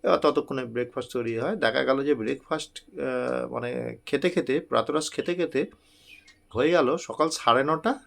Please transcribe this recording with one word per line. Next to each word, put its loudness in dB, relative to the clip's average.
এবার 4
ততক্ষণে 0
ব্রেকফাস্ট -6
তৈরি -2
হয়। -2
দেখা 2
গেল 2
যে 4
ব্রেকফাস্ট, -6
আহ, -4
মানে -6
খেতে 0
খেতে, 0
প্রাতরাশ 0
খেতে -4
খেতে -2
হয়ে 2
গেল 4
সকাল 0
সাড়ে 4
নটা 0